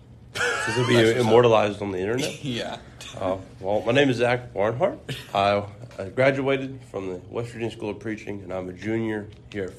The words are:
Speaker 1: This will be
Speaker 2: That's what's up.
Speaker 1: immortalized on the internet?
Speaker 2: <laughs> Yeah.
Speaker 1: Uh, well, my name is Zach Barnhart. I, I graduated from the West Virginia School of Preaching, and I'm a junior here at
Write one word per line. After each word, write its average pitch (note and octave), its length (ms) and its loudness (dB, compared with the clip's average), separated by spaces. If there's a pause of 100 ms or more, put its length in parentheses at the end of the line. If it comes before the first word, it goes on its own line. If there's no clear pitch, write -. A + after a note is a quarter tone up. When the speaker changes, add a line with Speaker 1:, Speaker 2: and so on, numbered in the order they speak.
(340)
Speaker 1:
This - 440 -2
will B2 100 2
be A#2+ 80 4
Speaker 2:
That's A2+ 140 6
what's A#2 100 2
up. A#2+ 80 4
Speaker 1:
immortalized A2 540 6
on G2+ 100 -4
the F#2 80 -4
internet? A#2 400 -2
Speaker 2:
<laughs> - 40 -12
Yeah. A2+ 340 -6 (420)
Speaker 1:
Uh, F#2+ 180 -2 (220)
well, G2+ 260 0
my A2+ 80 2
name C#3 160 6
is A#2+ 80 0
Zach A#2+ 360 0
Barnhart. A#2+ 460 0 (340)
I, G2+ 300 4 (340)
I G2 120 -6
graduated C3+ 720 0 (120)
from G2 180 -6
the F2+ 200 -6
West A#2 220 -6
Virginia A2+ 200 -4
School G#2+ 180 -8
of G2+ 100 -8
Preaching, G#2 420 -8
and F2+ 120 -12
I'm F#2 160 -6
a F#2 40 -10
junior G#2+ 540 -2 (240)
here G2+ 140 -6
at F2+ 140 -10